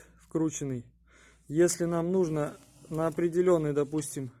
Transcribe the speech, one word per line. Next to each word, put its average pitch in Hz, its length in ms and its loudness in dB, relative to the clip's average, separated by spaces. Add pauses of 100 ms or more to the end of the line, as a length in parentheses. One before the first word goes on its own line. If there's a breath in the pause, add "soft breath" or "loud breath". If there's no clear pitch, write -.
(200)
вкрученный. 151 640 -4 (640 soft breath)
Если 170 380 2
нам 170 260 -2
нужно 156 460 0 (320)
на 160 180 0
определённой, 165 640 2
допустим, 143 680 -4